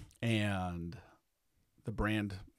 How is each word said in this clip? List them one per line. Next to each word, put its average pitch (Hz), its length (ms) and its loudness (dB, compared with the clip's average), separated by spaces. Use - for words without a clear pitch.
And 92 760 0
the 113 60 -4
brand 104 440 2